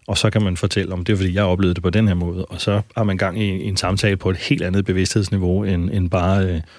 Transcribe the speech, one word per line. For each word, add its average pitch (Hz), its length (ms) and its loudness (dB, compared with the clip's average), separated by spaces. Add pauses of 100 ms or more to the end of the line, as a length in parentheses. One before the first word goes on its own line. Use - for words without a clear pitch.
Og 98 100 -2
så 110 120 2
kan 107 120 2
man 92 140 0
fortælle 95 360 -2
om, 90 120 -4
"Det 110 80 0
er, 104 40 2
fordi 92 180 0
jeg 104 100 2
oplevede 90 300 2
det 90 80 -4
på 92 80 0
den 107 180 4
her 92 60 2
måde." 87 300 -2
Og - 160 -10
så 104 200 0 (160)
har 113 80 0
man 95 120 0
gang 95 260 -2
i, 98 200 -2
i - 60 -4
en 95 80 -4
samtale 98 400 0
på 95 140 -2
et 92 60 0
helt 85 260 -2
andet 92 220 0
bevidsthedsniveau, 95 800 0
end, 90 260 0
end 90 200 0
bare, 95 340 2
øh, 87 160 0 (180)